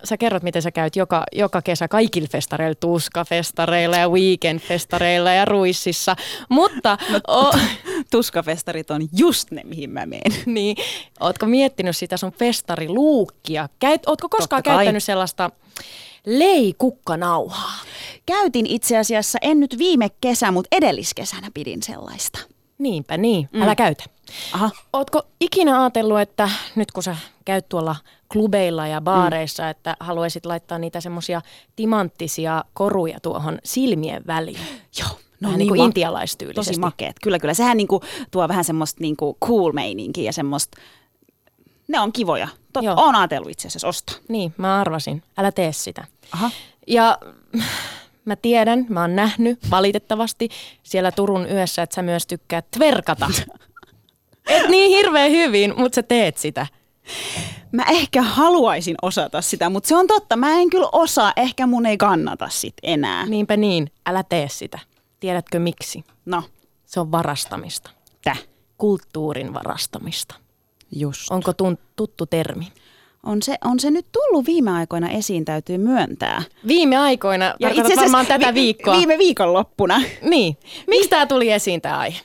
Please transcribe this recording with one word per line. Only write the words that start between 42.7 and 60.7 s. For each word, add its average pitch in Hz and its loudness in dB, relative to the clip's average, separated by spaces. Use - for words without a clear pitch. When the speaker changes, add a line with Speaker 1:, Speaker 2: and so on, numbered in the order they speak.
Speaker 2:
Tot-, 247 0
Speaker 1:
Joo. 196 0
Speaker 2:
oon 285 6
ajatellut 139 0
itse - -12
asiassa - -8
ostaa. - -8
Speaker 1:
Niin, 196 -4
mä 190 0
arvasin. 160 -4
Älä 196 2
tee 170 -2
sitä. 170 -10
Speaker 2:
Aha. 208 -4
Speaker 1:
Ja 226 4
mä 208 -4
tiedän, 233 2
mä 190 -2
oon 175 0
nähnyt 220 0
valitettavasti 214 0
siellä 185 0
Turun 196 0
yössä, 185 -2
että 165 -6
sä 185 -4
myös 175 -2
tykkäät 170 -8
twerkata. 233 2
Speaker 2:
<laughs> - -12
Speaker 1:
Et - 4
niin 381 6
hirveän 339 6
hyvin, 233 4
mut 254 0
sä 247 2
teet 226 2
sitä. 147 -4
Speaker 2:
Mä 240 0
ehkä 294 2
haluaisin 220 2
osata 175 -2
sitä, 170 -2
mut 190 -2
se 320 4
on 359 6
totta. 403 2
Mä 269 2
en 349 4